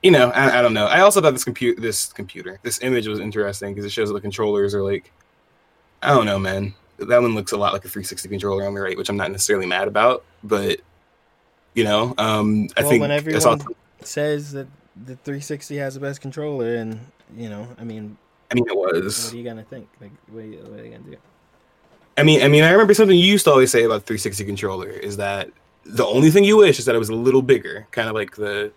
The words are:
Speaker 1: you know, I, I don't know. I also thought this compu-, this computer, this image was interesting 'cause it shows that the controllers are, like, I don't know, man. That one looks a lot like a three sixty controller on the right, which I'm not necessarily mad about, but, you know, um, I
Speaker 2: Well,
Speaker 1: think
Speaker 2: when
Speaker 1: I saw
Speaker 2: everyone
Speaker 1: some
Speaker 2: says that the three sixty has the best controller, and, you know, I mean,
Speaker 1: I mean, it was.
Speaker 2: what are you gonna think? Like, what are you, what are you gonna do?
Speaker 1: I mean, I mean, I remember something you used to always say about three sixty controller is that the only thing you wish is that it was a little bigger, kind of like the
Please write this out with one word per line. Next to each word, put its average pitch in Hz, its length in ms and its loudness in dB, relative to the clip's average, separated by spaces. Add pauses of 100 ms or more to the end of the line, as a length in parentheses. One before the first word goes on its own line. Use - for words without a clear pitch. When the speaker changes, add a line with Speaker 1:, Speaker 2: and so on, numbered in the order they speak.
Speaker 1:
you 185 80 8
know, 127 200 6
I, 123 280 4
I - 20 4
don't 117 120 4
know. 107 120 0
I 165 160 4
also 202 200 6
thought 151 120 4
this 123 120 -6
compu-, 120 320 -2
this 110 340 -6
computer, 92 520 -16
this 120 180 -8
image 123 260 -2
was 107 120 -6
interesting 101 560 -6
'cause 101 100 -10
it 101 60 -10
shows 107 180 -4
that 104 40 -4
the 101 80 -6
controllers 104 540 -2
are, 101 60 -2
like, 98 300 -6 (920)
I - 80 -2
don't 127 160 4
know, 98 140 0
man. 98 340 -4 (240)
That 117 240 2
one 117 140 0
looks 101 160 -6
a 107 60 -4
lot 98 160 0
like 98 120 -8
a - 40 -20
three 104 140 -12
sixty - 240 -12
controller 98 380 -4
on 98 80 -6
the 101 80 -8
right, 95 160 -6
which 95 120 -8
I'm 101 80 -4
not 92 140 -4
necessarily 98 340 -2
mad 92 220 -2
about, 104 360 0 (200)
but, - 380 -2 (920)
you 117 100 0
know, 107 340 0
um, 107 580 0
I 101 60 2
Speaker 2:
Well, - 80 2
Speaker 1:
think 123 120 4
Speaker 2:
when 143 100 -2
Speaker 1:
I 143 60 0
saw 147 40 -2
Speaker 2:
everyone 156 380 0
Speaker 1:
some - 160 -14 (260)
Speaker 2:
says 147 520 -6
that 135 140 -12 (380)
the 127 120 -18
three 143 240 -12
sixty 143 360 -12
has 139 160 -8
the 135 60 -16
best 139 220 -10
controller, 135 540 -6
and, 110 240 -8 (360)
you 113 140 -14
know, 104 180 -14 (100)
I - 60 -18
mean, 107 340 -14 (320)
Speaker 1:
I - 60 -4
mean, 123 120 0
it 98 80 -6
was. 95 500 -4
Speaker 2:
what 113 80 -14
are 117 40 -16
you 120 60 -14
gonna 113 200 -14
think? 120 240 -20 (120)
Like, 101 120 -20 (180)
what 110 140 -20
are 107 40 -18
you, - 120 -20
what 107 200 -20
are 113 60 -20
you 117 60 -20
gonna 117 120 -20
do? 143 140 -20 (1000)
Speaker 1:
I 143 60 2
mean, 156 200 6
I 135 40 6
mean, 147 160 6
I 165 80 6
remember 208 220 6
something 196 240 6
you 175 80 4
used 196 200 2
to 160 60 4
always 131 200 6
say 117 120 4
about 110 200 0
three 113 140 -6
sixty 101 260 -8
controller 98 460 -8
is 101 280 -10
that 101 320 -6 (360)
the 113 200 -2
only 127 240 4
thing 190 140 6
you 208 140 6
wish 196 200 8
is 117 80 -6
that 123 80 2
it 117 60 2
was 107 100 -4
a 110 60 -4
little 127 260 2
bigger, 110 500 -2
kind 110 180 -4
of 107 60 -6
like 104 200 -6
the 104 400 -6